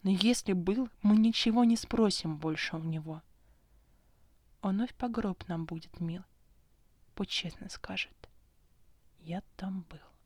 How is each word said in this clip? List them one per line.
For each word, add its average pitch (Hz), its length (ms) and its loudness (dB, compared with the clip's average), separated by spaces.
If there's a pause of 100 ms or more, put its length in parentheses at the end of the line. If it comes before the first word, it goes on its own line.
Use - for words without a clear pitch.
Но 190 60 4
если 202 420 2
был, 196 360 0 (140)
мы 208 140 8
ничего 226 480 4
не 233 120 6
спросим 202 600 0
больше 156 400 -4
у 160 80 -6
него. 160 380 -6 (1400)
Он 196 160 0
вновь 233 180 -2
по 247 140 -4
гроб 220 400 -4
нам 165 160 -4
будет 160 340 -10
мил, 170 240 -6 (960)
пусть - 140 -4
честно - 380 -6
скажет: - 460 -8 (1040)
«Я 170 220 -8 (140)
там 190 340 -6
был». 156 80 -16 (280)